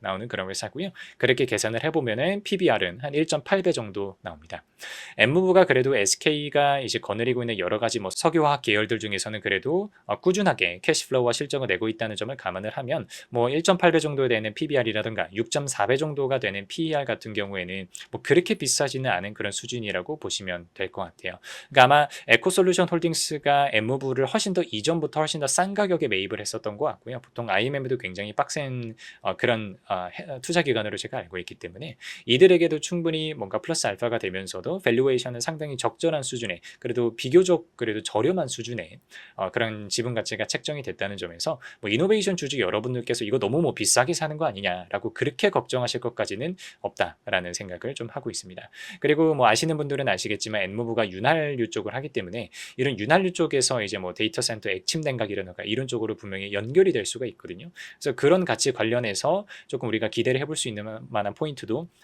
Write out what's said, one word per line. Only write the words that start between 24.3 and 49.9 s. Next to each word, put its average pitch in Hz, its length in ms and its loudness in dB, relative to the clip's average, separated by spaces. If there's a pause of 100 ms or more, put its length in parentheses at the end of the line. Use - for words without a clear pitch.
더 180 100 2
이전부터 151 580 0
훨씬 156 200 0
더 143 60 -2
싼 185 260 2
가격에 185 360 0
매입을 98 320 -2
했었던 104 360 -6
것 131 80 -2
같고요. - 360 -6
보통 - 280 -10
아이엠엠도 127 500 0
굉장히 101 340 -8
빡센, 127 640 -4 (260)
어, 95 140 -4
그런, 110 420 0 (100)
어, 90 240 -4
해-, 135 300 -12
투자 175 200 0
기관으로 110 340 0
제가 - 220 -8
알고 90 200 -10
있기 87 160 -10
때문에 90 420 -14 (300)
이들에게도 160 540 8
충분히 160 540 -2
뭔가 107 260 -4
플러스 - 260 -2
알파가 117 320 0
되면서도 95 600 -6
밸류에이션은 123 600 2
상당히 151 360 -6
적절한 156 460 -2
수준에 117 380 -6 (200)
그래도 120 360 -2
비교적 170 600 4
그래도 107 260 -2
저렴한 143 460 0
수준의, 107 500 -8 (380)
어, 95 140 -4
그런 110 380 -2
지분 120 260 -2
가치가 107 320 -4
책정이 147 360 -6
됐다는 98 340 -6
점에서 90 440 -6 (200)
뭐 107 80 -4
이노베이션 190 480 4
주주 143 220 -4
여러분들께서 117 640 -2
"이거 110 140 0
너무 113 240 0
뭐 131 120 0
비싸게 123 380 2
사는 156 240 -4
거 156 80 -4
아니냐?"라고 98 720 -4
그렇게 139 360 0
걱정하실 127 500 -2
것까지는 120 560 -4 (240)
없다라는 90 720 -4
생각을 98 420 -8
좀 120 160 -8
하고 123 200 -8
있습니다. 92 400 -12 (300)
그리고 151 340 6
뭐 127 120 6
아시는 156 300 4
분들은 139 320 -2